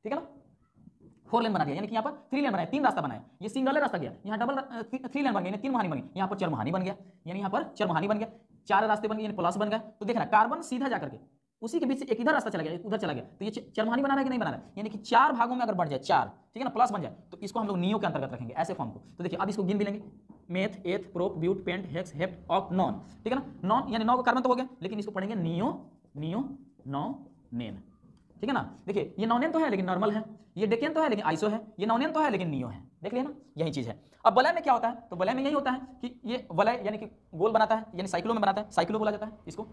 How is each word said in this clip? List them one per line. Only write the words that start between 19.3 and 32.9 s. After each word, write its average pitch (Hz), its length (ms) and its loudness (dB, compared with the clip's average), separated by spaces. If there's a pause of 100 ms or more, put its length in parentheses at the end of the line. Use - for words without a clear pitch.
अब 196 100 0
इसको 208 160 0
गिन 202 140 2
भी 202 60 4
लेंगे, 202 180 -4 (480)
math, 190 360 -2
eighth, 190 260 -2
prop, 175 260 -2
beaut, 185 260 0
paint, 185 220 -2
hex, 170 280 -6
heft, 180 360 -4
ऑक्ट, 185 220 2
none, 170 280 2 (240)
ठीक 226 80 0
है 254 60 0
ना। 262 60 -6 (200)
None 208 280 2
यानी 220 120 2
नौ 240 120 6
का 247 60 0
कार्बन 247 200 4
तो 254 60 2
हो 247 60 6
गया, 254 140 0 (140)
लेकिन 214 160 -4
इसको 208 140 -6
पढ़ेंगे 196 220 0
नियो, 175 360 2 (460)
नियो, 170 280 -2 (440)
नॉनेन, 120 960 -6 (580)
ठीक 214 100 -2
है 269 40 2
ना। 220 80 2 (240)
देखिए, 185 320 -2
ये 214 80 0
नॉनेन 240 260 2
तो 330 60 2
है 311 120 4
लेकिन 190 160 0
normal 185 240 2
है, 214 140 -2 (320)
ये 208 100 0
डेकेन 233 260 2
तो 311 100 2
है 311 60 4
लेकिन 202 160 0
आइसो 160 240 2
है, 220 120 0 (180)
ये 190 80 0
नॉनेन 233 260 2
तो 311 80 2
है 302 100 4
लेकिन 185 180 0
नियो 131 200 -2
है, 98 140 -10 (200)